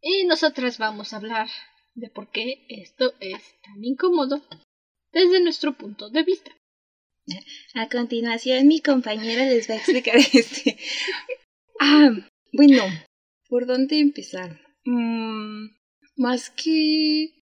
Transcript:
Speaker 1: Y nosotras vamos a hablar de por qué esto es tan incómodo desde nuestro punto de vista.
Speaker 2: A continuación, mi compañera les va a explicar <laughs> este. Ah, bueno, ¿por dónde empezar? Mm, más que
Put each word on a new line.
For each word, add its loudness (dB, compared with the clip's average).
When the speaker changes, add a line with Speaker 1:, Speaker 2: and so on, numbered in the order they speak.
Speaker 1:
Y -2
nosotras -2
vamos -8
a -12
hablar -6
de -16
por -18
qué -8
esto -4
es -14
tan -20
incómodo -2
desde 4
nuestro -2
punto -18
de 0
vista. -4
Speaker 2:
A -8
continuación, 0
mi 6
compañera -2
les 2
va -2
a -4
explicar 0
<laughs> 4
este. 2
Ah, 6
bueno, 8
¿por -2
dónde 0
empezar? -2
Mm, -6
más -2
que -2